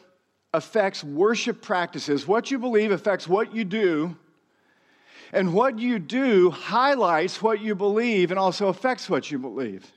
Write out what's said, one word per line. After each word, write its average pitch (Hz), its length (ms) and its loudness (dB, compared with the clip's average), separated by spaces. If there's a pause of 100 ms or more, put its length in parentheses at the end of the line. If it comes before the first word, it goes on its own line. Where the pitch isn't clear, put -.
(540)
affects 196 500 -2
worship 202 580 0
practices. 147 640 -2
What 226 220 2
you 269 80 -2
believe 220 340 0
affects 185 360 -2
what 208 260 0
you 220 100 -4
do, 175 540 0 (1120)
and 190 220 0
what 233 260 2
you 240 200 -2
do 196 500 4
highlights 185 920 0
what 214 200 0
you 214 140 -2
believe 202 560 2
and 190 80 -2
also 190 280 0
affects 247 420 -2
what 151 220 -2
you 143 80 -4
believe. 117 580 -8